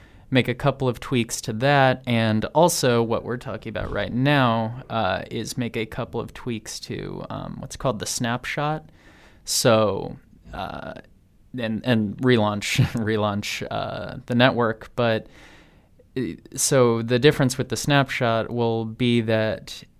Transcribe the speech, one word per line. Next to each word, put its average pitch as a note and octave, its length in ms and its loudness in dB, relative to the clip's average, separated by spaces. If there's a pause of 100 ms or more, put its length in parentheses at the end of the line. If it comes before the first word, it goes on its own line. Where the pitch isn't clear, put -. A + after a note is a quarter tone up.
(320)
make B2+ 160 4
a B2 80 -2
couple C3+ 320 0
of A#2+ 100 -2
tweaks - 440 -2
to - 100 -6
that, C3 520 4
and A2+ 420 2
also C#3+ 540 4
what A2+ 220 0
we're A#2 140 -6
talking A2+ 340 -10
about - 220 -6
right G2 200 -4
now, B2 800 2
uh, F#2+ 400 0
is - 260 -8
make A#2+ 200 -4
a A2 100 -2
couple - 320 -8
of A2 160 -8
tweaks - 460 -8
to, - 500 -10
um, - 300 -10
what's - 160 -12
called A2+ 240 -2
the - 60 -6
snapshot. D3 800 -4 (580)
So, G#2+ 720 2 (380)
uh, - 380 -10 (640)
and, A2 260 -4
and A2 340 2
relaunch, A2 640 2
<laughs> - 80 0
relaunch, G#2 800 -2
uh, - 560 -6
the B2+ 80 -2
network, A#2 640 2
but A#2 300 2 (880)
I, F#2+ 200 -4 (180)
so A#2+ 480 4
the A#2+ 160 0
difference C3+ 400 4
with B2 100 -4
the A2+ 80 -4
snapshot B2+ 720 0
will A#2 340 0
be A#2+ 380 2
that A2 600 -2 (180)